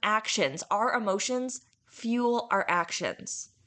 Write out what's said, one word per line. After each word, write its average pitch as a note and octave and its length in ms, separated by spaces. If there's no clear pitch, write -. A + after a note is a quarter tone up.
actions. G3+ 680
Our A3 240
emotions B3 680
fuel A#3+ 680
our G3 160
actions. - 840